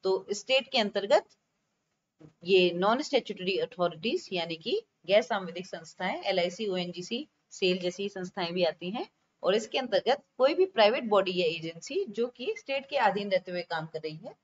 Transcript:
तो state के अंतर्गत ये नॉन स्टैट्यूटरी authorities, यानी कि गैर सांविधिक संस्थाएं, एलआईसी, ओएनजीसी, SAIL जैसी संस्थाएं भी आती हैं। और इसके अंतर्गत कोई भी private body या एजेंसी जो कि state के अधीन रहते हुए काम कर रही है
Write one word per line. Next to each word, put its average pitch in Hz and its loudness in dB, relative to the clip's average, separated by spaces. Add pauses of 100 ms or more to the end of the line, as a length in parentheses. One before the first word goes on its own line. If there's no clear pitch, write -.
तो 190 0
state 262 0
के 262 2
अंतर्गत 208 2 (1160)
ये 180 6
नॉन 202 2
स्टैट्यूटरी 190 -2
authorities, 170 -2
यानी 170 -4
कि 262 -4 (240)
गैर 202 6
सांविधिक 185 -6
संस्थाएं, 185 -6
एलआईसी, 190 0
ओएनजीसी, 180 -4 (220)
SAIL 185 0
जैसी 180 -4
संस्थाएं 180 -6
भी 180 -2
आती 165 -4
हैं। 262 -6 (340)
और 185 2
इसके 226 -2
अंतर्गत 233 0 (160)
कोई 285 4
भी 370 4
private 226 4
body 190 2
या 175 2
एजेंसी 165 -4
जो 233 -4
कि 254 -6
state 269 -6
के 294 -4
अधीन 202 2
रहते 185 0
हुए 180 -4
काम 160 -6
कर 160 -8
रही 156 -8
है 240 -14